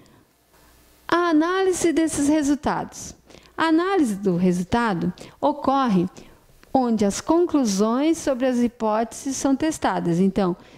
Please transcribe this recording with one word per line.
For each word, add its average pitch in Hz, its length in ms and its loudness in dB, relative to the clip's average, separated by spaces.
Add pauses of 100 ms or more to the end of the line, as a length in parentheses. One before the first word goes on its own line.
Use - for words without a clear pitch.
(1080)
A 349 220 0
análise 349 600 0
desses 294 360 0
resultados. 277 880 -2 (420)
A 320 80 0
análise 330 500 2
do 190 200 0
resultado 180 760 0 (260)
ocorre 262 680 0 (680)
onde 226 280 2
as 202 160 -2
conclusões 285 960 2
sobre 269 280 -2
as 247 140 0
hipóteses 226 760 -2
são 277 180 2
testadas. 180 640 0
Então, 190 380 2 (200)